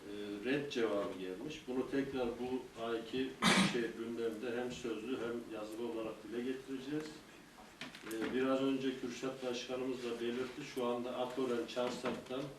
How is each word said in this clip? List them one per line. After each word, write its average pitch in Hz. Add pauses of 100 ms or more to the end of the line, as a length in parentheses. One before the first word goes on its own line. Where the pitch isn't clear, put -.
(100)
E, - (320)
red 139
cevabı 101
gelmiş. 92
Bunu 127
tekrar 135 (120)
bu 127
ayki 123 (120)
Büyükşehir 135
gündeminde 113
hem 123
sözlü 113
hem 117
yazılı 110
olarak 110
dile 117
getireceğiz. 135 (1040)
E, 113
biraz 131
önce 135
Kürşat 127
Başkanımız 127
da 117
belirtti. 120 (120)
Şu 123
anda 123
Akoren 123
Çarsak'tan 123 (160)